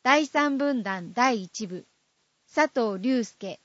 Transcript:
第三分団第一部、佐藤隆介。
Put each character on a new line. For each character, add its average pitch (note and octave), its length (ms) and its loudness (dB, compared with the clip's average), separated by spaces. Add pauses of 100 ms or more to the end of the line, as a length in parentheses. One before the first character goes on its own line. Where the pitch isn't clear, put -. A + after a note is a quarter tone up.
第 C#4+ 240 4
三 C#4+ 320 0
分 C4+ 240 0
団 F#3 320 -6
第 A#3+ 300 2
一 F#3 240 -10
部、 F3 180 -12 (600)
佐 D4+ 200 2
藤 A3 300 -2
隆 A#3+ 260 0
介。 - 420 -10